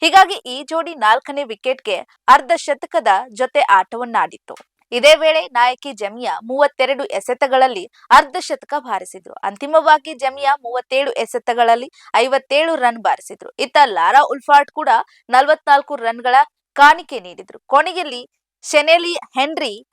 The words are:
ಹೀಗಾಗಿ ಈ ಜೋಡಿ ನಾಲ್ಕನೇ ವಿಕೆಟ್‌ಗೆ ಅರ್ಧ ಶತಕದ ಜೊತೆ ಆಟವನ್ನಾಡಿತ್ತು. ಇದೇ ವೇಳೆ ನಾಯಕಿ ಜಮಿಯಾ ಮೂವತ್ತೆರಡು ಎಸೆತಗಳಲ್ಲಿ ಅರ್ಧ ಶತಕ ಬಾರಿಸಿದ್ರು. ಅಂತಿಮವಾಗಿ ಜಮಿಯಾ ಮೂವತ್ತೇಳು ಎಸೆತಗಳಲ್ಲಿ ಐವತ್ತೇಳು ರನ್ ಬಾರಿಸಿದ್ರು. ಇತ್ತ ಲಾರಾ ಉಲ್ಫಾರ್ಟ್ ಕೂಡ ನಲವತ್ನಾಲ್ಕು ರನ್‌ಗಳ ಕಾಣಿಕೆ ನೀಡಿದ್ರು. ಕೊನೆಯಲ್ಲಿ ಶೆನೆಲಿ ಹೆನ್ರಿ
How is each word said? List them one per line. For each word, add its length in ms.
ಹೀಗಾಗಿ 320
ಈ 300
ಜೋಡಿ 320
ನಾಲ್ಕನೇ 480
ವಿಕೆಟ್‌ಗೆ 520
ಅರ್ಧ 280
ಶತಕದ 520
ಜೊತೆ 260
ಆಟವನ್ನಾಡಿತ್ತು. 960
ಇದೇ 240
ವೇಳೆ 320
ನಾಯಕಿ 460
ಜಮಿಯಾ 500
ಮೂವತ್ತೆರಡು 600
ಎಸೆತಗಳಲ್ಲಿ 840
ಅರ್ಧ 300
ಶತಕ 400
ಬಾರಿಸಿದ್ರು. 540
ಅಂತಿಮವಾಗಿ 800
ಜಮಿಯಾ 420
ಮೂವತ್ತೇಳು 560
ಎಸೆತಗಳಲ್ಲಿ 800
ಐವತ್ತೇಳು 600
ರನ್ 220
ಬಾರಿಸಿದ್ರು. 640
ಇತ್ತ 260
ಲಾರಾ 340
ಉಲ್ಫಾರ್ಟ್ 400
ಕೂಡ 180
ನಲವತ್ನಾಲ್ಕು 640
ರನ್‌ಗಳ 400
ಕಾಣಿಕೆ 460
ನೀಡಿದ್ರು. 400
ಕೊನೆಯಲ್ಲಿ 680
ಶೆನೆಲಿ 420
ಹೆನ್ರಿ 800